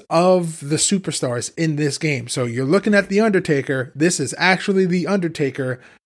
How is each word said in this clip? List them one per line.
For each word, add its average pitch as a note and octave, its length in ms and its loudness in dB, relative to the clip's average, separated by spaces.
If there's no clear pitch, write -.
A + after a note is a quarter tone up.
of E3+ 480 4
the C#3+ 160 -4
superstars D3 800 -2
in D#3+ 200 0
this D3 220 -2
game. C#3 280 -4
So B2 200 -4
you're A#2+ 180 -4
looking G3 300 2
at G3+ 140 2
The G3 120 2
Undertaker. C#3+ 720 0
This E3 240 0
is B2+ 200 -4
actually F#3+ 480 2
The F3 200 0
Undertaker D3 720 -4